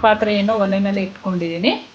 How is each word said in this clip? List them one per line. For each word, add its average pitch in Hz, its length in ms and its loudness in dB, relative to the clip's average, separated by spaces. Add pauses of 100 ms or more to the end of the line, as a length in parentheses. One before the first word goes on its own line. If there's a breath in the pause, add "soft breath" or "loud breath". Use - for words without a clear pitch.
ಪಾತ್ರೆಯನ್ನು 214 600 2
ಒಲೆ 196 220 0
ಮೇಲೆ 196 220 -2
ಇಟ್ಕೊಂಡಿದ್ದೀನಿ 180 640 -2 (220)